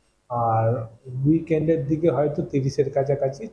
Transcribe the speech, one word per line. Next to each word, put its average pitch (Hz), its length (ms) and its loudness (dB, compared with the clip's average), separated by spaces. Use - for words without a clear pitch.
আর 117 380 0
উইকেন্ডের 160 640 2
দিকে 156 240 0
হয়তো 147 320 0
তিরিশের 139 480 0
কাছাকাছি 135 520 0